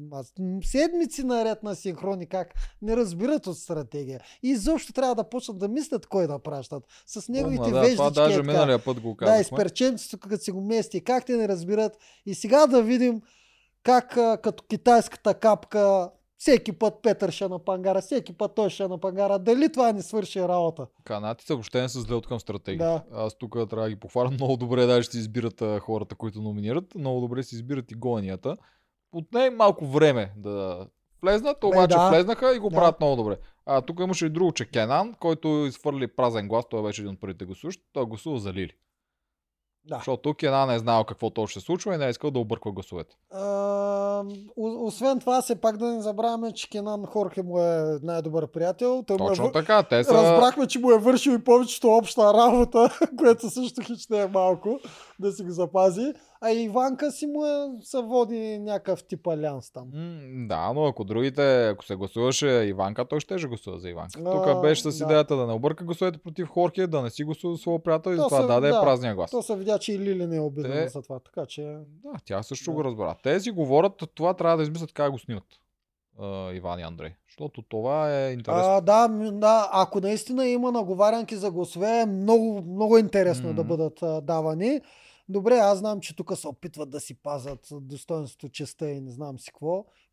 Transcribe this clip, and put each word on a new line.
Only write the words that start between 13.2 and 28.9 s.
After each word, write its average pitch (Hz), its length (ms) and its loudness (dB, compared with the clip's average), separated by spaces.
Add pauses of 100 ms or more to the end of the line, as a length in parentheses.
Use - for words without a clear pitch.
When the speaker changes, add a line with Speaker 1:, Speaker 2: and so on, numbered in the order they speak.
Speaker 1:
как, 247 340 4
а, 226 260 4
като - 200 -4
китайската 220 720 2
капка, 202 760 2 (280)
всеки 233 340 2
път 208 220 0 (100)
Петър 196 280 2
ще 196 160 -6
напангара, 185 540 -2
всеки 247 320 -4
път 202 220 -4
той 208 140 2
ще 196 180 -4
напангара. 190 520 -2
Дали 247 320 2
това 240 220 2
не 196 80 -6
свърши 196 400 -6
работа? 170 460 -2 (160)
Speaker 2:
Канадците 107 500 -6
въобще 123 280 -4
не 127 80 -2
са 123 120 -8
зле 113 140 -4
от 113 120 -4
към 117 120 -6
стратегия. 165 500 -6
Speaker 1:
Да. 165 140 -2 (100)
Speaker 2:
Аз 110 240 -6
тук 110 160 -12
трябва 110 300 -4
да 110 60 -2
ги 107 60 -8
похваля. 123 360 -2
Много 131 260 0
добре 123 280 2
даже 120 240 4
си 123 80 -8
избират, 113 440 -6
а, 107 180 -2
хората, 107 360 -6
които 107 260 -10
номинират. 107 540 -6
Много 131 260 -4
добре 123 220 -6
си 120 120 -16
избират 120 360 -8
и 117 40 -14
гоненията. 113 600 -6 (560)